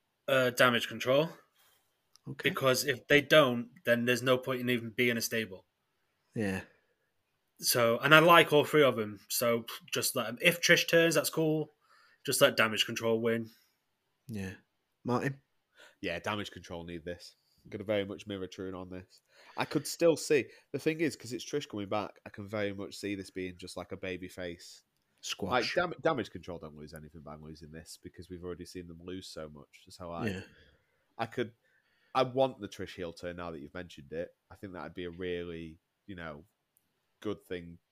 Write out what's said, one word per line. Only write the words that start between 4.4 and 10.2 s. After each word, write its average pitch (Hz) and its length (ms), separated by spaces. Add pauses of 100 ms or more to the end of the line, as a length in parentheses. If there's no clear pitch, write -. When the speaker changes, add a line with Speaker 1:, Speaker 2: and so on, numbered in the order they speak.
Speaker 1:
in 123 80
even 113 200
being 120 280
a 113 40
stable. 107 440 (680)
Speaker 2:
Yeah. 98 280 (960)
Speaker 1:
So, 117 400
and 143 160
I 156 40
like 165 320
all 147 140
three 151 180
of 127 120
them. 104 240 (100)
So 117 360 (280)
just - 220
let 117 120